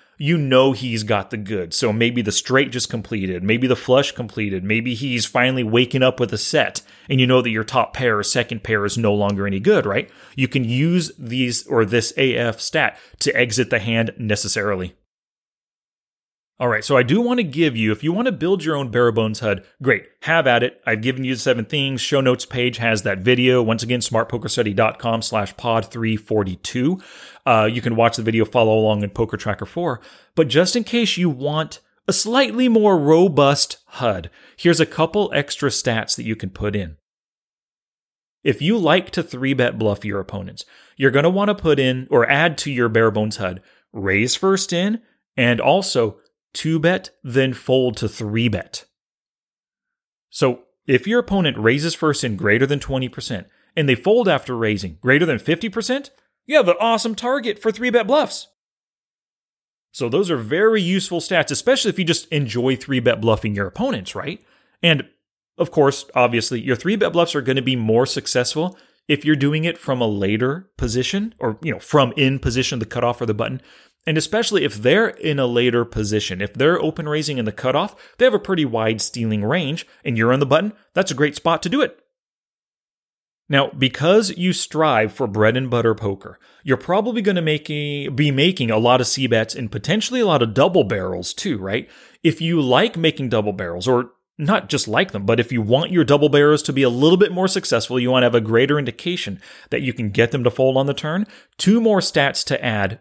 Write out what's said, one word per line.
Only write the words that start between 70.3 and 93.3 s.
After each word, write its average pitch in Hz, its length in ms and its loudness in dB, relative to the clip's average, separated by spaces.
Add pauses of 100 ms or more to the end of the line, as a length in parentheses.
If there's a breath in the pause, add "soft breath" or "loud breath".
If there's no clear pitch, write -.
position 131 640 -4
or, 113 220 -4
you 156 100 -6
know, 87 80 -8
from 135 380 2
in 135 220 0
position, 127 400 -2
the 113 60 -4
cutoff 120 360 -2
or 123 40 -4
the 110 80 -2
button. 113 280 -4 (460 soft breath)
And 156 100 0
especially 208 480 0
if 104 100 -2
they're 143 320 4
in 147 320 -4
a 127 80 2
later 120 380 2
position, 104 560 -4
if 101 120 -6
they're 160 280 2
open 156 260 -4
raising 151 300 -4
in 117 80 -4
the 107 60 -4
cutoff, 139 440 -2 (220 loud breath)
they 240 80 2
have 247 80 4
a 202 60 2
pretty 185 260 -2
wide 110 360 0
stealing 110 420 -4
range 156 440 -4 (160 soft breath)
and 120 140 -2
you're 117 160 4
on 135 60 2
the 143 60 2
button, 165 280 0 (200 soft breath)
that's 185 160 -2
a 147 60 -6
great 147 200 0
spot 165 280 -2
to 180 60 -4
do 269 120 0
it. - 180 -4 (1500)
Now, 139 220 2
because 165 680 2
you 180 160 0
strive 127 600 0
for 131 140 -4
bread 107 280 4
and 131 140 -2
butter 117 240 2
poker, 101 460 -8 (240 soft breath)
you're 147 140 0
probably 214 440 -2
gonna 185 220 0
make 151 260 -2
a, 147 400 -6
be 143 220 0
making 139 400 0
a 110 60 2
lot 120 240 4
of 120 60 0
C 131 200 -2
bets 113 260 0
and 120 180 -8
potentially 214 480 -4
a 233 60 2
lot 156 160 4
of 117 140 0
double 170 280 4
barrels 92 500 -4
too, 147 260 -6
right? 95 280 -6 (360 loud breath)
If 160 180 0
you 165 180 0
like 143 380 2
making 156 320 -2
double 104 240 0